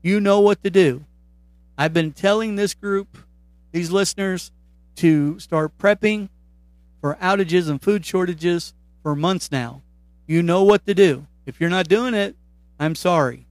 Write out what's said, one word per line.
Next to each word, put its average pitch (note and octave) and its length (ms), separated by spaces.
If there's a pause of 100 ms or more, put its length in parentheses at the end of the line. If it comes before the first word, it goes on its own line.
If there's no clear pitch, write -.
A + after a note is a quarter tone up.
You G3 180
know G3+ 200
what G3+ 240
to G3 80
do. D3+ 340 (720)
I've D#3 160
been D#3+ 180
telling G#3 440
this G3+ 180
group, G3+ 440 (540)
these E3+ 200
listeners, F#3+ 600 (440)
to D#3 440
start D#3 380
prepping G#3 520 (680)
for C#3+ 220
outages F3+ 480
and C#3+ 120
food G3+ 240
shortages F3 680 (300)
for D3 120
months F3 360
now. C3 300 (460)
You D#3+ 140
know F3 220
what G3+ 240
to G3+ 60
do. D#3 340 (180)
If C3+ 160
you're E3+ 80
not F3+ 180
doing A#3 260
it, G3+ 220 (440)
I'm D#3 160
sorry. C#3+ 560